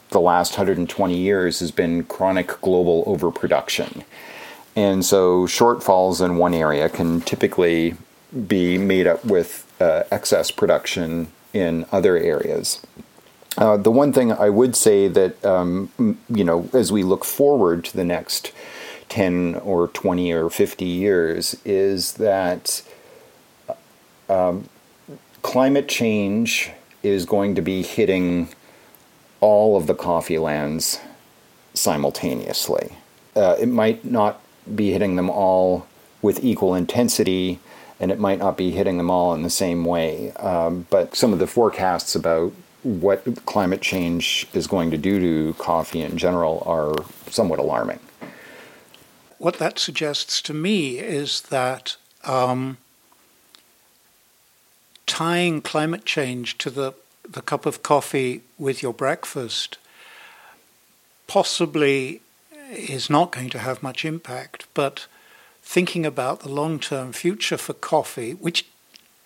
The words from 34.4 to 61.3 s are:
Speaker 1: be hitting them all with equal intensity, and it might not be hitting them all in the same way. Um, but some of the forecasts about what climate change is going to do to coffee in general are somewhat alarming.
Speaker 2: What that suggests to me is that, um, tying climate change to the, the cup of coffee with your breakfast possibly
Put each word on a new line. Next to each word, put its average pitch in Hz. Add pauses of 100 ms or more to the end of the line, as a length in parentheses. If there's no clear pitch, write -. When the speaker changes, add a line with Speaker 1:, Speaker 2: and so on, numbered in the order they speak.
Speaker 1:
be 104
hitting 92
them 92
all 92 (340)
with -
equal 107
intensity, 92 (420)
and 92
it 95
might 98
not 92
be 92
hitting 92
them 87
all 90
in 78
the 85
same 87
way. 82
Um, 87
but 92
some 117
of 90
the 90
forecasts 92
about 82 (300)
what 101
climate 95
change 87
is -
going 85
to 78
do 92
to 80
coffee 82
in 78
general 85
are 78 (360)
somewhat 90
alarming. - (1400)
Speaker 2:
What 175
that -
suggests -
to 151
me 156
is 147
that, 127 (280)
um, 127 (2250)
tying 170
climate 160
change 123
to 143
the, 131 (340)
the 135
cup -
of -
coffee 131 (140)
with 135
your 123
breakfast - (1500)
possibly 147 (500)